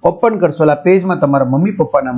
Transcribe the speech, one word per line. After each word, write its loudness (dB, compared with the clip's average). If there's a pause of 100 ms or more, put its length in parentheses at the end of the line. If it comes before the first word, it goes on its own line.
ઓપન 0
કરશો 0
એટલે 4
આ -10
પેજમાં 2
તમારા 0
મમ્મી 0
પપ્પાના -2